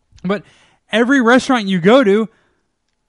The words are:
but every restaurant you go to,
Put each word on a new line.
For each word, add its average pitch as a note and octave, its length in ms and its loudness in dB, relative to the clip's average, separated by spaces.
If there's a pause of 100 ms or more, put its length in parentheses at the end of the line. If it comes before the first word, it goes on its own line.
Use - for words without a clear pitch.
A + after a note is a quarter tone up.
(240)
but F#3 200 -6 (480)
every B3 300 0
restaurant A#3 460 0
you F#3+ 120 -2
go A3 240 2
to, G#3 240 0 (800)